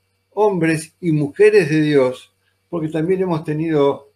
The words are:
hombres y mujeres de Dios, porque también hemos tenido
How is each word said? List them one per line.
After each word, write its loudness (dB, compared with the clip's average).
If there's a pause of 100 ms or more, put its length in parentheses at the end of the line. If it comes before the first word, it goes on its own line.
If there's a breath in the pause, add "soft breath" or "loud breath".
(340)
hombres -2
y -2
mujeres 2
de 0
Dios, 0 (360)
porque -6
también -2
hemos -4
tenido -2